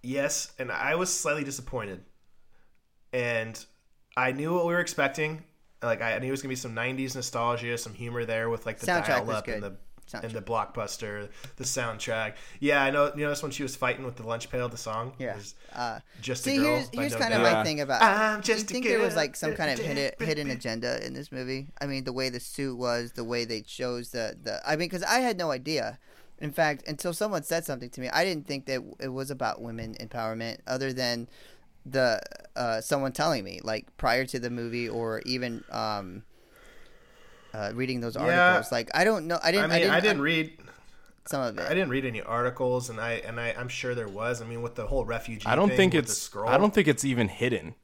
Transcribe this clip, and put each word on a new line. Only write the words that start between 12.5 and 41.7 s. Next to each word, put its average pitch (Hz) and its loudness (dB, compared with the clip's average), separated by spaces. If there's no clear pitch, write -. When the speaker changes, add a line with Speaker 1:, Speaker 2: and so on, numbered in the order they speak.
Speaker 1:
Yeah, 143 6
I 135 4
know. 143 4
You 147 -2
notice 147 0
when 147 -4
she 147 -6
was 127 -4
fighting 127 0
with 123 -8
the 113 -12
lunch 113 -4
pail, 123 -2
the 113 -8
song? 113 -6
Speaker 2:
Yeah. 123 -6
Speaker 1:
It 104 -8
was 101 -14
Speaker 2:
Uh, 117 -4
Speaker 1:
Just 127 -4
Speaker 2:
see, 277 2
Speaker 1:
a - 4
Girl 302 4
Speaker 2:
here's, - -4
Speaker 1:
by 240 -4
Speaker 2:
here's 285 0
Speaker 1:
No - -2
Speaker 2:
kinda - 0
Speaker 1:
Doubt. - 6
Speaker 2:
my 117 8
Speaker 3:
Yeah. 110 4
Speaker 2:
thing 147 0
about, 135 2
Speaker 1:
I'm 214 4
Speaker 2:
do 220 0
you 220 6
Speaker 1:
just 214 -4
a - -4
Speaker 2:
think 254 -2
there 233 4
was, 190 4
Speaker 1:
girl 160 2
Speaker 2:
like, 147 -4
some 151 -4
kind 156 0
of 127 -2
hidden, 147 -2
Speaker 1:
different 143 -2
Speaker 2:
hidden 147 0
Speaker 1:
baby. 127 -2
Speaker 2:
agenda 117 -2
in 127 -6
this 135 -10
movie? 131 -6
I 143 -4
mean, 135 -2
the 127 -4
way 131 0
the 123 -6
suit 135 -4
was, 120 0
the 120 -6
way 120 0
they 110 -4
chose 123 -6
the, 113 -4
the, 107 -6
I 156 4
mean, 165 -2
'cause 180 -4
I 240 4
had 240 2
no 165 0
idea. 131 -2
In 147 -4
fact, 151 2
until 165 -4
someone 156 -2
said 165 0
something 123 -6
to 131 -10
me, 127 -4
I 170 4
didn't 160 -2
think 139 -4
that 131 0
it 135 -4
was 135 -6
about 131 -2
women 113 -8
empowerment 113 -4
other 131 0
than 120 -2
the, 127 4
uh, 113 0
someone 135 0
telling 147 2
me, 92 -10
like, - -4
prior 127 4
to 127 -4
the 120 -4
movie 117 -4
or 113 -2
even, 123 -4
um, 104 -4
uh, 104 -4
reading 127 -2
those 117 -4
Speaker 1:
Yeah. - -2
Speaker 2:
articles. 180 6
Like, 117 0
I 165 6
don't 196 4
know. 170 2
I 165 6
didn't, 202 4
Speaker 1:
I - 0
mean, 165 4
Speaker 2:
I 175 8
didn't 165 6
Speaker 1:
I 170 6
didn't 196 4
Speaker 2:
un- 139 2
Speaker 1:
read 160 2
Speaker 2:
some 139 -2
of 117 -2
it. - -2
Speaker 1:
I - -2